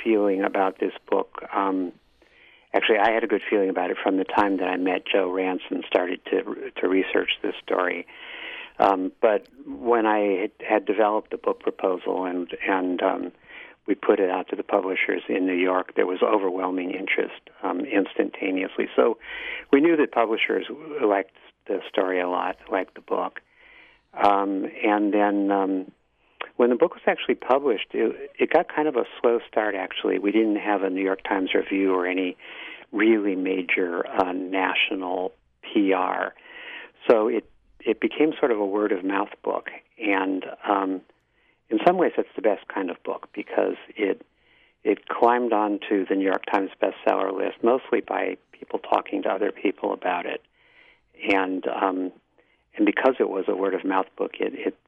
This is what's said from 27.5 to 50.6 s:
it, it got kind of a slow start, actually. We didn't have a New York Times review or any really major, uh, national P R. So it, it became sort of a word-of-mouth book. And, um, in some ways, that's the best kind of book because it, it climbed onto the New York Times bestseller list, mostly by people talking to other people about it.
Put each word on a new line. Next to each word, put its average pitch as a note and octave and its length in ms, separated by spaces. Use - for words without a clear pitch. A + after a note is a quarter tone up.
it, A#2 440
it B2+ 140
got - 220
kind D3+ 140
of C3+ 80
a A2+ 100
slow A#2 200
start, G#2+ 260
actually. F#2 440
We G2+ 120
didn't G#2+ 260
have G2 260
a F#2+ 60
New F#2 140
York F#2+ 200
Times F#2+ 300
review G2 400
or F2+ 120
any F2+ 320
really G#2 440
major, F#2 720
uh, F2+ 260
national F#2 1000
P G2 320
R. F#2 400
So A2 180
it, A2+ 220
it - 220
became D3 380
sort C3 120
of G#2 80
a G2+ 60
word-of-mouth G2 640
book. - 260
And, F#2+ 480
um, F#2+ 340
in A2+ 160
some F#3 120
ways, D3+ 200
that's G#2+ 180
the - 60
best G2+ 260
kind F#2+ 220
of F2 140
book - 280
because G2 440
it, G2 300
it G#2+ 240
climbed A#2+ 460
onto G#2 540
the G2 80
New F#2+ 100
York F#2+ 260
Times G2 200
bestseller G2 500
list, F#2+ 320
mostly B2+ 380
by F#2+ 360
people - 280
talking G2+ 420
to G#2 80
other G2 220
people G2 420
about F2+ 320
it. - 160